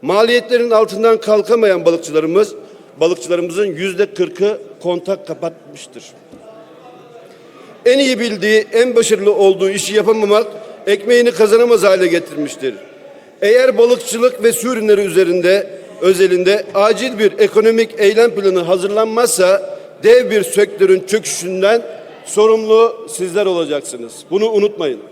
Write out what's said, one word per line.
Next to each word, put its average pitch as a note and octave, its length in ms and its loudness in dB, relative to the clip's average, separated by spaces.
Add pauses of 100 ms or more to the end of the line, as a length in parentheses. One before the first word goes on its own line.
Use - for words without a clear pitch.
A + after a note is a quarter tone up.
Maliyetlerin A#3 680 0
altından A3 460 2
kalkamayan G#3 680 0
balıkçılarımız, E3 680 0 (420)
balıkçılarımızın E3+ 680 -2
yüzde F#3 480 -6
kırkı G3 440 -4 (260)
kontak F3+ 440 -6
kapatmıştır. D#3 760 -14 (1800)
En C4 140 4
iyi B3+ 200 0
bildiği, G#3+ 540 0
en A#3 220 2
başarılı G#3 400 2
olduğu F#3+ 340 2
işi G3 260 -6
yapamamak, G#3+ 520 0 (400)
ekmeğini A#3 440 2
kazanamaz A3 520 2
hale F#3 240 2
getirmiştir. D3+ 680 -4 (680)
Eğer A#3+ 360 4
balıkçılık A#3 680 0
ve A#3 100 4
su A#3 140 -6
ürünleri G#3+ 340 0
üzerinde, F3+ 680 2 (340)
özelinde F3+ 640 2 (100)
acil G#3+ 440 0
bir G#3 200 0
ekonomik A3 580 2
eylem G#3+ 340 2
planı F#3+ 280 0
hazırlanmazsa G3 1160 0 (260)
dev A3+ 280 4
bir G#3+ 120 0
sektörün F#3+ 640 0
çöküşünden F#3+ 720 -2 (440)
sorumlu A3 840 0
sizler F#3 360 -4
olacaksınız. C#3+ 680 -6 (180)
Bunu G#3+ 180 0
unutmayın. G3 500 -2 (120)